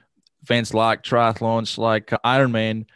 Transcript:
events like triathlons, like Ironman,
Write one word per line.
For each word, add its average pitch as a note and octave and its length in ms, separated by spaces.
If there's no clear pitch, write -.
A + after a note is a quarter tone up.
events A#2+ 320
like A2 260
triathlons, A2+ 800
like A2 320
Ironman, A2+ 640